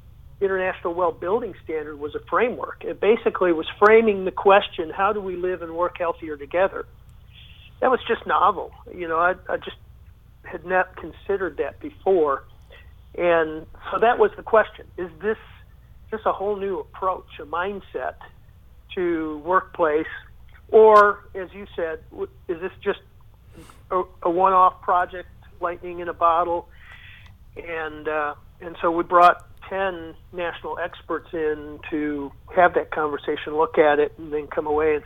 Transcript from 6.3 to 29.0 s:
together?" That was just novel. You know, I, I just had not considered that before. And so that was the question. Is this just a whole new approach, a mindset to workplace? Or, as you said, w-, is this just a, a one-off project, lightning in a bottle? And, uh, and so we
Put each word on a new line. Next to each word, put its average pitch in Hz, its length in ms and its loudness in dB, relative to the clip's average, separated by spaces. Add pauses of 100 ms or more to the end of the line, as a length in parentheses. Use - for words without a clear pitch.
together?" 170 500 -2 (920)
That 254 100 2
was 247 180 0
just - 180 -4
novel. 170 460 0 (180)
You 175 160 -10
know, 160 120 -2
I, 175 160 2 (160)
I 170 80 -2
just - 180 -14 (680)
had 165 200 -14
not 180 320 -2
considered 180 600 -6
that 143 200 -6
before. 151 640 0 (760)
And 160 480 0 (240)
so 190 80 -4
that 233 200 4
was 208 180 4
the 180 60 -14
question. - 440 2 (100)
Is 180 140 -8 (100)
this 214 160 -4 (760)
just 220 140 -10
a 190 80 2
whole 202 240 -4
new 190 240 -6
approach, - 460 -6 (120)
a 160 60 -16
mindset 175 720 -6 (800)
to 160 500 -2
workplace? 160 640 -2 (640)
Or, 208 640 8
as 185 180 -12
you 196 140 -16 (100)
said, 160 240 -6 (100)
w-, 196 200 -10 (180)
is 165 140 -6
this 185 100 -8 (100)
just - 180 -4 (920)
a, 185 120 0 (200)
a 180 80 0
one-off 185 500 4
project, 180 480 -2 (320)
lightning 175 400 -8
in 170 80 -8
a 160 60 -8
bottle? 170 560 0 (840)
And, 156 520 -10
uh, 151 280 -4 (260)
and 170 180 -12
so 175 100 0
we 170 120 0